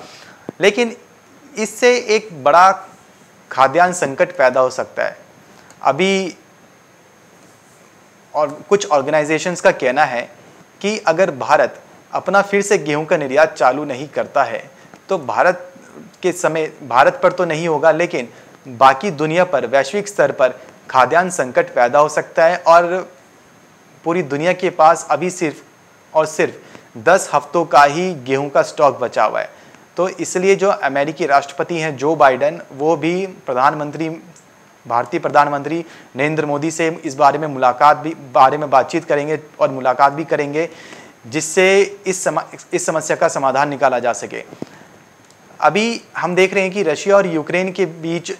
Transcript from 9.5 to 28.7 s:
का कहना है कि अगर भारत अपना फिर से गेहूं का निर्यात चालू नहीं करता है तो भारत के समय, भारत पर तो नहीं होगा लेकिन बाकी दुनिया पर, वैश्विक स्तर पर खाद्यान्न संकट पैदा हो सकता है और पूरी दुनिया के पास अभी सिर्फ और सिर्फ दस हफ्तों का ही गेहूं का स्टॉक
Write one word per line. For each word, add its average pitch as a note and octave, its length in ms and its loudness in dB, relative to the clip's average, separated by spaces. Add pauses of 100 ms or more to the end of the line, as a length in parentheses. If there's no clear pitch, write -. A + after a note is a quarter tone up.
का G3 100 4
कहना C#3 340 0
है B2 260 -6 (500)
कि G#3 180 -4
अगर E3+ 320 0
भारत C3 500 0 (320)
अपना G3 300 0
फिर G3+ 200 0
से G3+ 160 2
गेहूं D3+ 260 -4
का F3 120 0
निर्यात D3+ 380 2
चालू C#3 300 0
नहीं C#3+ 240 -10
करता B2+ 340 -2
है A2+ 280 -8 (380)
तो F#3+ 100 -2
भारत C3 460 0 (580)
के F3+ 100 0
समय, D#3+ 400 -4 (160)
भारत D3 340 4
पर F3+ 100 4
तो F#3 120 -2
नहीं E3 240 -4
होगा D#3 220 2
लेकिन D#3 380 -2 (400)
बाकी C3 420 2
दुनिया D#3 340 0
पर, C3 220 -2
वैश्विक C#3 420 0
स्तर C#3 240 0
पर B2+ 220 0 (360)
खाद्यान्न D3 400 2
संकट E3+ 440 -2
पैदा B2 240 2
हो D3 100 4
सकता D#3+ 360 -2
है F3 120 2
और E3+ 560 2 (920)
पूरी E3+ 180 0
दुनिया D3 300 -2
के F3+ 180 -2
पास D#3+ 400 4
अभी D#3 200 -2
सिर्फ D#3+ 320 -6 (520)
और D#3 120 2
सिर्फ - 800 -6
दस F#3 300 2
हफ्तों E3 300 -2
का D3+ 200 6
ही E3+ 300 0
गेहूं C3+ 340 -4
का C3+ 140 2
स्टॉक C#3 360 0